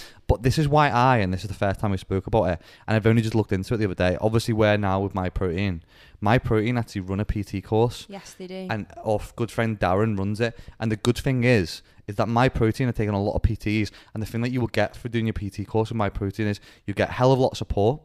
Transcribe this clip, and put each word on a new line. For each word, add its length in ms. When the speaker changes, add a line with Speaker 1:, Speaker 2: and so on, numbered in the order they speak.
Speaker 1:
But 140
this 160
is 100
why 220
I, 280
and 140
this 100
is 60
the 60
first 260
time 120
we 40
spoke 320
about 160
it, 160
and 100
I've 100
only 160
just 140
looked 160
into 220
it 40
the 60
other 100
day. 260
Obviously, 340
we're 220
now 240
with 140
My 140
Protein. 540
My 180
Protein 400
actually 240
run 180
a 40
P 200
T 160
course. 480
Speaker 2:
Yes, 280
they 120
do. 220
Speaker 1:
And 160
our 120
f-, 200
good 140
friend 280
Darren 400
runs 220
it. 160
And 140
the 40
good 220
thing 240
is, 400
is 80
that 140
My 200
Protein 400
are 40
taking 220
a 60
lot 140
of 80
P 140
Ts. 340
And 80
the 40
thing 160
that 80
you 100
will 80
get 260
for 140
doing 180
your 60
P 180
T 140
course 260
with 60
My 140
Protein 360
is 140
you 80
get 140
a 40
hell 200
of 80
a 20
lot 80
of 80
support. 460